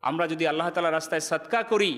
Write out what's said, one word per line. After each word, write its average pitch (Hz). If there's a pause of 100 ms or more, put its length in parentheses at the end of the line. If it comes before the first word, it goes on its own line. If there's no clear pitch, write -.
আমরা 160
যদি 160
আল্লাহ 160
তাআলার 170
রাস্তায় 160
সদকা 196
করি 208